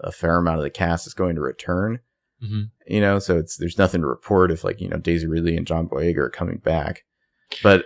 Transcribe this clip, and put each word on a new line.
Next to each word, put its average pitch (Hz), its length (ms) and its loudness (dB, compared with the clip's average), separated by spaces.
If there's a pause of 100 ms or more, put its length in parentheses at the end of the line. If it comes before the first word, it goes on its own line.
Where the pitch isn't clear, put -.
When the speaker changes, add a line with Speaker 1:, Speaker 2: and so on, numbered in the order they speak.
Speaker 1:
a - 100 -8
fair 85 260 0
amount 85 220 2
of 76 40 -2
the 71 60 -2
cast 85 380 -2
is - 60 -16
going 87 220 -2
to 76 60 -4
return. 92 580 -4 (440)
Speaker 2:
Mm-hmm. 107 180 -4 (260)
Speaker 1:
You 104 140 0
know, 101 180 4
so 92 180 2
it's, 80 200 -4
there's 85 200 -6
nothing 92 240 4
to 76 60 0
report 92 440 2
if, 78 120 -4
like, 90 180 -4
you 90 80 -6
know, - 80 -6
Daisy 82 300 0
Ridley 82 300 0
and 85 100 -4
John 82 200 -2
Boyega 82 300 0
are 65 120 0
coming 87 280 -6
back. - 460 -2 (580)
But 98 240 6